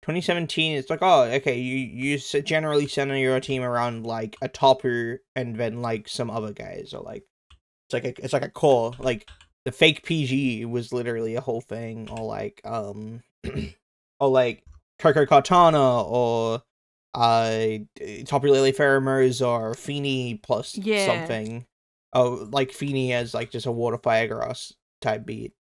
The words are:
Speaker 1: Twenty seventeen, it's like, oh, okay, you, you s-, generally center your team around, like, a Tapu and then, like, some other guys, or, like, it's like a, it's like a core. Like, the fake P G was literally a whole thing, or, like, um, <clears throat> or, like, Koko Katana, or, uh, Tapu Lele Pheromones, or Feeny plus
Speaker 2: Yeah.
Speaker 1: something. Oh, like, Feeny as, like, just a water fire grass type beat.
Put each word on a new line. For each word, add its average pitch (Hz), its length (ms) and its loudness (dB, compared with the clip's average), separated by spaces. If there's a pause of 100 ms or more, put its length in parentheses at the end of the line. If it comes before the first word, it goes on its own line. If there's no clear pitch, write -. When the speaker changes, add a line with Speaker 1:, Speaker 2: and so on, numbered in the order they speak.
Speaker 1:
Twenty 170 180 -2
seventeen, 160 560 -2
it's 131 120 -6
like, 160 120 -2
oh, 175 220 8
okay, 123 360 0
you, 127 160 -4
you 135 400 -4
s-, - 180 -8 (120)
generally 151 420 0
center 139 300 -2
your 131 240 2
team 131 200 -4
around, 120 440 -2
like, 113 360 -6
a 131 60 -6
Tapu 127 680 2 (180)
and 120 220 -6
then, 117 240 -4
like, 113 260 -4
some 117 220 -6
other 107 240 -6
guys, 90 400 -14
or, - 100 -12
like, - 220 -14 (640)
it's - 40 -8
like 127 120 -4
a, 123 180 -8
it's 127 80 -6
like 139 140 0
a - 40 -8
core. 123 480 2
Like, 123 320 -4 (360)
the 127 80 -6
fake 160 320 2
P 160 200 0
G 127 380 -2
was 117 300 -6
literally 117 420 -4
a 120 60 -4
whole 117 180 -4
thing, 113 500 -10
or, 113 160 -10
like, 104 380 -8
um, 110 580 -10 (220)
<clears throat> - 80 -8 (720)
or, 139 80 2
like, 127 340 2 (360)
Koko 151 260 4
Katana, 147 760 6
or, 117 600 0 (500)
uh, 113 540 4 (580)
Tapu 139 220 0
Lele 135 240 6
Pheromones, 135 760 4
or 117 280 0
Feeny 131 640 -4
plus 110 420 -4
Speaker 2:
Yeah. 202 280 0
Speaker 1:
something. 117 600 -4 (480)
Oh, 123 380 0
like, 135 200 0
Feeny 135 400 -4
as, 120 220 -2
like, 117 180 -6
just 117 140 -8
a 127 80 -4
water 117 240 -2
fire 113 300 2
grass 117 460 -8 (280)
type 110 240 -4
beat. 110 260 -10 (120)